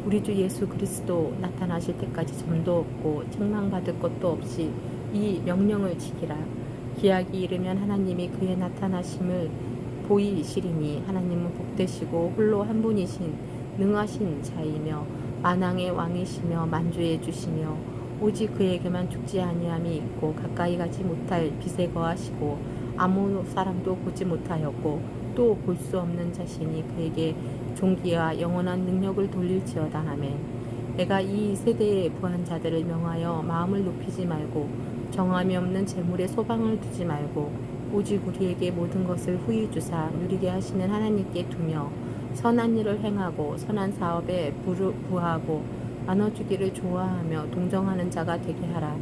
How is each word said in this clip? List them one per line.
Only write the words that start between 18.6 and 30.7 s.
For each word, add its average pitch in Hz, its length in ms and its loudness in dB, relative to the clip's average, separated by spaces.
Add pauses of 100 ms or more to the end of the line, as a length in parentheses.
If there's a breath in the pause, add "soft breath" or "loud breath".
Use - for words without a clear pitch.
죽지 - 300 -2
아니함이 170 560 0
있고 156 380 -2
가까이 175 440 0
가지 170 260 -2
못할 165 560 0
빛에 175 280 0
거하시고 165 680 0 (380 loud breath)
아무 190 500 4
사람도 185 500 0
보지 180 280 -2
못하였고 156 1120 -2
또 233 200 6
볼 180 220 0
수 - 220 -2
없는 170 340 0
자신이 160 500 -2 (120)
그에게 160 420 0 (380 loud breath)
존귀와 170 680 2
영원한 180 400 2
능력을 185 500 2
돌릴지어다. 175 720 0
아멘. 143 960 -4